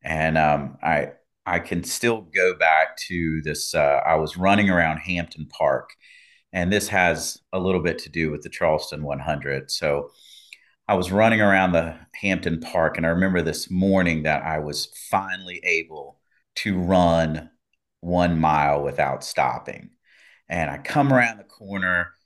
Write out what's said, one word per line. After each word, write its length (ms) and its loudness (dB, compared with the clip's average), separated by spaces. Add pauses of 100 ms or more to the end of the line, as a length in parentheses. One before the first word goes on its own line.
And, 360 0
um, 440 2
I, 260 0 (360)
I 160 -2
can 220 -4
still 380 -2
go 340 0
back 440 2 (100)
to 320 -2
this. 340 -6
Uh, 300 2
I 120 2
was 200 -4
running 320 4
around 300 0
Hampton 480 -8
Park, 420 -2 (640)
and 180 -2
this 180 0
has 500 0 (160)
a 40 -2
little 240 0
bit 180 -2
to 100 -18
do 200 -2
with 120 -8
the 80 -14
Charleston 520 -2
one 180 -6
hundred. 500 -6
So 400 -2 (760)
I 80 2
was 160 -2
running 300 4
around 320 4
the 260 0 (220)
Hampton 400 -2
Park, 380 -2
and 80 -2
I 20 2
remember 320 2
this 300 -4
morning 540 2
that 180 0
I 160 -4
was 340 -8 (180)
finally 540 -6
able 560 -4 (360)
to 220 -2
run 680 2 (540)
one 360 2
mile 440 2
without 420 -2
stopping. 680 -6 (580)
And 200 -4
I 60 -10
come 380 2
around 240 2
the 60 -20
corner 680 -4 (140)